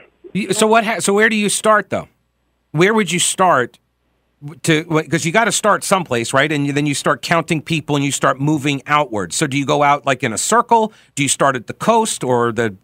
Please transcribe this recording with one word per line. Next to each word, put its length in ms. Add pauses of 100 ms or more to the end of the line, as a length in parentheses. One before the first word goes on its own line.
(340)
y-, 180
so 140
what 180
ha-, 160
so 120
where 160
do 80
you 140
start, 400
though? 180 (640)
Where 220
would 180
you 60
start 600 (840)
to, 220
wh-, 260
'cause 160
you 60
gotta 200
start 320
someplace, 480
right? 200
And 140
you, 60
then 140
you 80
start 260
counting 400
people 360
and 80
you 80
start 280
moving 460
outwards. 500
So 100
do 120
you 80
go 160
out, 240
like, 160
in 100
a 60
circle? 540 (220)
Do 80
you 60
start 280
at 100
the 80
coast 500
or 280
the, 320